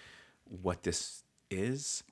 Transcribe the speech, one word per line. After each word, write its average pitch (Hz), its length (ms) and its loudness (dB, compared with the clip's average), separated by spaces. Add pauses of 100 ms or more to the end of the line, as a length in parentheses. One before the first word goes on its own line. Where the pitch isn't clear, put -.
(440)
what 90 380 0
this - 400 0 (280)
is, 123 600 0